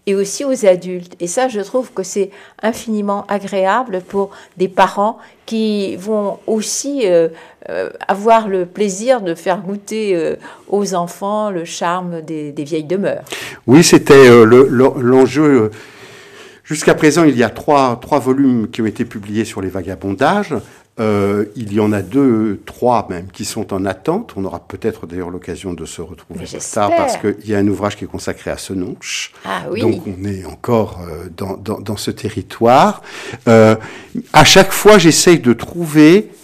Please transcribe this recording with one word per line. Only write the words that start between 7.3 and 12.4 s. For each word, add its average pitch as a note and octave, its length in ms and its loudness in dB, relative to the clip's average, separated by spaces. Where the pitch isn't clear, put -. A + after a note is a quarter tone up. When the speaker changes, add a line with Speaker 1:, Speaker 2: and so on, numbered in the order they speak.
Speaker 1:
euh, F2+ 200 -6
avoir A3 400 2
le F#3+ 180 -2
plaisir G#3 560 -2
de F3 140 -4
faire F#3 260 -4
goûter, G3+ 540 -6
euh, D#3+ 220 -4
aux G3 240 -4
enfants G3+ 560 -6
le E3+ 160 -8
charme F3 560 -6
des, D3+ 320 -10